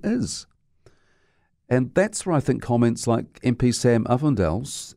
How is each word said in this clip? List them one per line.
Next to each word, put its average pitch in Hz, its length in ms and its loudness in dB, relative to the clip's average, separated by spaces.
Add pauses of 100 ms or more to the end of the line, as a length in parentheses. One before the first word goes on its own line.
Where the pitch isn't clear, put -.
is? 233 420 -4 (1200)
And 127 240 0
that's 208 320 0
where 175 100 0
I 139 40 2
think 127 200 0
comments 120 460 0
like 117 360 -2
M 123 120 0
P 123 180 0
Sam 117 320 2
Uffindell's 123 920 -2